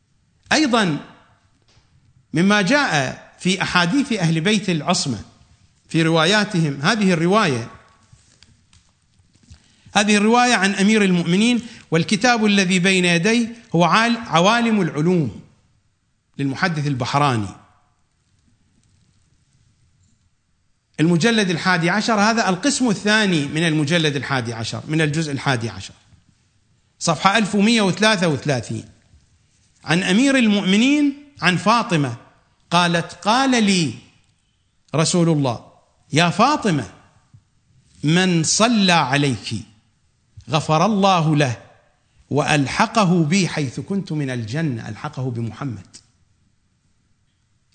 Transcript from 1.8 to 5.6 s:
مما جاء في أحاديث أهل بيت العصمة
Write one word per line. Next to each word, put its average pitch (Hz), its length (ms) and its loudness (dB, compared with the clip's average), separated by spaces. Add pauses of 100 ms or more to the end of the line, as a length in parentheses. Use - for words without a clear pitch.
مما 196 300 2
جاء 175 680 -2 (100)
في 180 240 -2
أحاديث 185 500 0
أهل 165 280 0
بيت 208 300 0
العصمة 143 520 -4 (680)